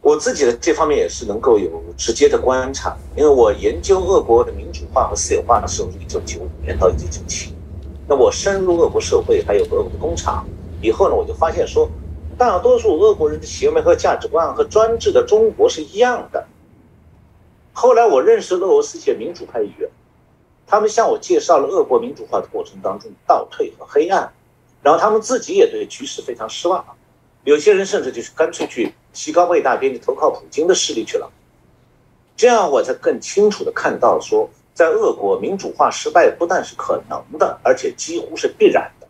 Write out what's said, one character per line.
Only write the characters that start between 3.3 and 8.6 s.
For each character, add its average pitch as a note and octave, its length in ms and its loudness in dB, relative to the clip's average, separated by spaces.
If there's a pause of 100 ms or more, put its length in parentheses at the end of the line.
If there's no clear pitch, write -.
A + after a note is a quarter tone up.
研 A#2 280 -2
究 F#3+ 200 2
俄 F3+ 200 2
国 A#2+ 220 4
的 A2+ 100 -2
民 - 200 -12
主 - 200 -12
化 A#2+ 160 0
和 - 80 -6
私 - 180 -4
有 - 80 0
化 A2+ 180 2
的 G2 80 -8
时 G#2 140 -6
候 F2 80 -6
是 F2 80 -14
一 - 60 -16
九 - 160 -8
九 - 200 -12
五 - 100 -10 (120)
年 - 160 -6
到 F#2 120 2
一 F2 60 -4
九 - 120 -8
九 - 180 -10
七， - 280 -12 (540)
那 C#3+ 80 2
我 A#2+ 160 4
深 G3 300 -2